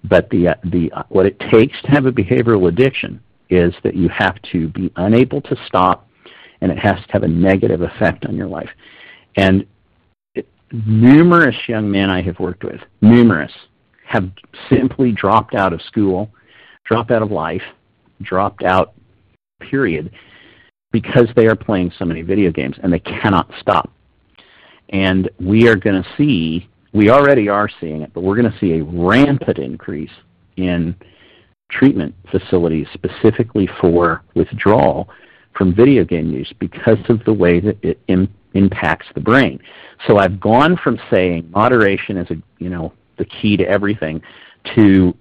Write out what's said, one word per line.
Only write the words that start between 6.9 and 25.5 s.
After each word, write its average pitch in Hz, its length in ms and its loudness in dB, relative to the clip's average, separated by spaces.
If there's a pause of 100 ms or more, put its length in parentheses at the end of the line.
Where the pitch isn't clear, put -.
to - 160 -16
have 101 100 -2
a 98 40 -2
negative 92 540 0
effect 85 460 -4
on - 80 -8
your 95 120 -8
life. 82 220 -12 (680)
And 98 300 2 (680)
it, - 120 -10 (380)
numerous 139 720 6 (120)
young 110 220 -4
men 98 220 0
I 92 100 -2
have 87 180 -6
worked 90 240 -8
with, - 180 -12 (200)
numerous, 107 500 6 (540)
have 95 240 -4 (400)
simply 127 420 2
dropped 104 420 0
out 95 200 0
of 82 80 -10
school, 101 480 -4 (560)
dropped 113 260 -2
out 113 100 0
of 107 80 -4
life, 82 320 -6 (600)
dropped 98 420 -4
out, 92 300 0 (680)
period, 90 520 -6 (840)
because 117 420 0
they 113 100 4
are 110 120 2
playing 90 420 -4
so 95 60 -6
many 82 160 -6
video 95 280 -2
games 71 320 -6
and 92 100 -2
they 82 80 0
cannot - 600 -2
stop. - 320 -2 (960)
And 95 400 -2 (120)
we 107 260 4